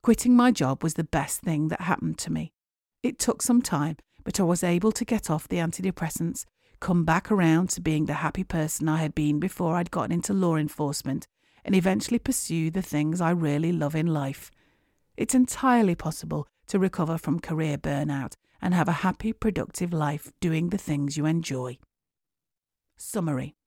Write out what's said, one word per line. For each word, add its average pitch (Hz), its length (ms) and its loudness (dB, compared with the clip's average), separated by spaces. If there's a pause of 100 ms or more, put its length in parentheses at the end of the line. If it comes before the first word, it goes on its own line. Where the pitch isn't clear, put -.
Quitting 240 360 4
my 240 160 6
job 135 320 0
was 160 100 0
the 170 80 -2
best - 380 -2
thing 156 280 0
that 160 120 -4
happened 165 380 -2
to - 120 -8
me. 156 220 -6 (500)
It 254 160 -4
took - 220 0
some 247 220 4
time, 151 340 -2 (280)
but - 140 -6
I 202 40 4
was 175 200 2
able 175 300 2
to - 140 -4
get 214 240 -2
off 156 180 -2
the 185 80 -2
antidepressants, 170 880 -4 (360)
come 175 260 2
back 165 240 0
around 175 400 4
to - 100 -6
being 156 240 2
the 151 80 -2
happy 151 320 -2
person 156 460 -2
I 156 80 2
had 156 160 -2
been 147 260 2
before 170 340 -2
I'd 175 160 -2
gotten 156 220 -2
into 175 220 -2
law 175 220 2
enforcement, 147 680 -4 (380)
and 196 100 0
eventually 190 440 2
pursue 165 520 -2
the 185 120 -4
things 156 400 -2
I 165 80 2
really 160 420 0
love 156 220 -2
in 160 120 0
life. 143 440 -4 (680)
It's - 180 -4
entirely 247 600 4
possible 156 520 -6 (200)
to - 120 0
recover 180 380 0
from 165 240 -2
career 156 380 -2
burnout 143 560 -4 (260)
and 180 140 2
have 175 140 4
a 170 120 0
happy, 185 320 -2
productive 175 640 -4
life 151 440 -2
doing 165 300 0
the 190 80 -2
things 143 400 -2
you 147 80 0
enjoy. 131 540 -2 (1200)
Summary. 151 560 -4 (120)